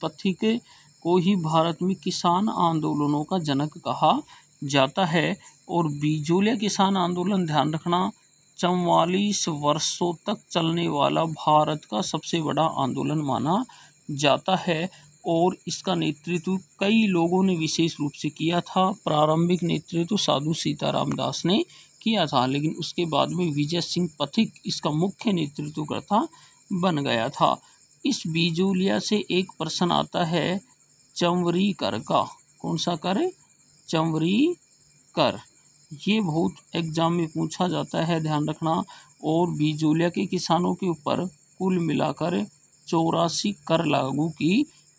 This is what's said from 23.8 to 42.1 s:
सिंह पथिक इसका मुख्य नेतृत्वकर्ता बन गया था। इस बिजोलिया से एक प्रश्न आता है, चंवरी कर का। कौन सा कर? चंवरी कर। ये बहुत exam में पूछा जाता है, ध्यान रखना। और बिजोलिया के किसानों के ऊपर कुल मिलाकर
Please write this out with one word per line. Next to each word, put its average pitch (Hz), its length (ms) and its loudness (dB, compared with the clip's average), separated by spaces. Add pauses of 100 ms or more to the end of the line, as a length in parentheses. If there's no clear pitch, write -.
सिंह 175 280 -2 (100)
पथिक 160 340 0 (120)
इसका - 240 -4
मुख्य 180 420 -2
नेतृत्वकर्ता 156 960 -2 (460)
बन 170 300 0
गया 120 260 0
था। - 320 2 (440)
इस - 220 -2
बिजोलिया 185 720 2
से - 320 0
एक 185 200 0
प्रश्न 165 400 -2
आता 160 340 0
है, 165 360 0 (540)
चंवरी 175 580 2
कर 113 260 -4
का। 110 380 -2 (220)
कौन 170 180 -4
सा 175 180 -2
कर? 202 360 -2 (560)
चंवरी 165 680 0 (600)
कर। 117 240 2 (680)
ये 214 140 2
बहुत 160 340 -2 (200)
exam 165 380 0
में 170 140 0
पूछा 165 400 -4
जाता 160 380 -2
है, 165 160 0
ध्यान 151 280 -2
रखना। 160 340 -2 (400)
और 165 260 2
बिजोलिया 156 600 0
के 190 160 -2
किसानों 180 500 0
के 190 140 -6
ऊपर 160 360 -2 (340)
कुल 185 200 0
मिलाकर 156 680 -2 (400)